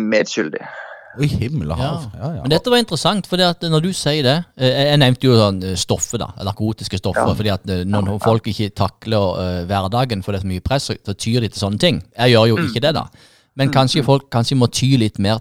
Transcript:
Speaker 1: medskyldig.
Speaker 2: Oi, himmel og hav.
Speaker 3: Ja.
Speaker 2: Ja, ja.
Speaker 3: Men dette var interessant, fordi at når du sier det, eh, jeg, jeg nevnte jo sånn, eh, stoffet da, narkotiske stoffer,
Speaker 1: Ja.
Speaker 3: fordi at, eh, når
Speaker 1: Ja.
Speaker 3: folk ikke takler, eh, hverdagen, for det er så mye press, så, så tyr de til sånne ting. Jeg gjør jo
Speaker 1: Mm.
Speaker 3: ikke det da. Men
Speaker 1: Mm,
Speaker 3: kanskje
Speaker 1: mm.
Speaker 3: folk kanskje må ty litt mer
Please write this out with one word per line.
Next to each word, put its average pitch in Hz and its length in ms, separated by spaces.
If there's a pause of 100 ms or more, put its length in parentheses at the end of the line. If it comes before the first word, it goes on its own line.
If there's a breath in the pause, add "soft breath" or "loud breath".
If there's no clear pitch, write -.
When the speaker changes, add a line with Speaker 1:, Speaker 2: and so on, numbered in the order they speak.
(120)
Speaker 1:
medskyldig. 101 480 (580 loud breath)
Speaker 2:
Oi, 143 80
himmel 113 460
og 85 80
hav. 143 240 (100)
Speaker 3:
Ja. 82 60
Speaker 2:
Ja, 120 160
ja. - 60
Speaker 3:
Men 131 80
dette - 200
var 240 80
interessant, 196 480
fordi 185 160
at 175 200
når 160 200
du 180 100
sier 151 300
det, 131 140 (200)
eh, 127 140
jeg, 135 220
jeg 147 100
nevnte 127 240
jo 127 80
sånn, 104 300
eh, 92 120
stoffet 98 460
da, - 60 (160)
narkotiske 104 560
stoffer, 101 260
Speaker 1:
Ja. 87 80
Speaker 3:
fordi 104 180
at, - 180
eh, 90 140
når 98 220
Speaker 1:
Ja. 101 120
Speaker 3:
folk 113 280
ikke 104 280
takler, 98 640
eh, 90 260
hverdagen, 98 560
for 104 100
det 98 80
er 98 60
så 95 60
mye 90 80
press, - 300
så, 110 140
så 98 100
tyr 117 260
de 110 80
til - 120
sånne 101 180
ting. 147 240 (140)
Jeg 123 160
gjør 113 160
jo 113 80
Speaker 1:
Mm. 165 120
Speaker 3:
ikke 117 140
det 147 120
da. - 120 (500 soft breath)
Men 135 120
Speaker 1:
Mm, - 60
Speaker 3:
kanskje 135 280
Speaker 1:
mm. - 20
Speaker 3:
folk 139 260
kanskje 120 260
må 120 140
ty 135 260
litt 110 220
mer 104 220